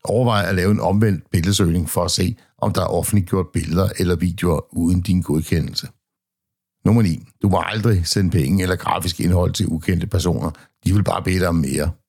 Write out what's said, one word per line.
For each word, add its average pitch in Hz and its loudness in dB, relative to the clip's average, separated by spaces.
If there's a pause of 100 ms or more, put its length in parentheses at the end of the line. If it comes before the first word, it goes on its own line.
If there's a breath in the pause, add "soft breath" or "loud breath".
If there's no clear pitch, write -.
Overvej 104 0
at 95 -2
lave 92 2
en 101 2
omvendt 98 0
billedsøgning 87 0
for 87 -2
at 80 -2
se, - -2 (200 soft breath)
om 95 -2
der - 0
er 87 0
offentliggjort 90 0
billeder 87 0 (100)
eller 90 2
videoer 85 -2
uden 87 2
din 90 0
godkendelse. 76 -2 (960)
Nummer 113 6
ni. 87 -2 (140)
Du 101 2
må 90 2
aldrig 98 0
sende 95 2
penge 92 2
eller 90 0
grafisk 85 -4
indhold 87 2
til - -2
ukendte 82 -2
personer. 85 -2 (340 loud breath)
De 95 2
vil 101 2
bare 87 -2
bede 92 0
dig 90 2
om 85 0
mere. 73 0 (180)